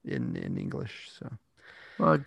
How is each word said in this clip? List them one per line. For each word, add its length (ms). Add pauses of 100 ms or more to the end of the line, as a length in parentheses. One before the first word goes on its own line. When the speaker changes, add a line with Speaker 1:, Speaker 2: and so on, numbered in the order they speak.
Speaker 1:
in, 320
in 220
English. 500 (100)
So. 120 (680)
Speaker 2:
Well, 280